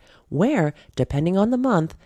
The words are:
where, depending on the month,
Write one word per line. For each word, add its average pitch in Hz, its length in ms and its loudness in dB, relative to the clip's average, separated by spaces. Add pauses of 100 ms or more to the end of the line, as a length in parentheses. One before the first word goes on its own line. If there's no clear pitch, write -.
(280)
where, 180 460 0 (200)
depending 147 420 -2
on 208 140 2
the 254 80 0
month, 208 480 0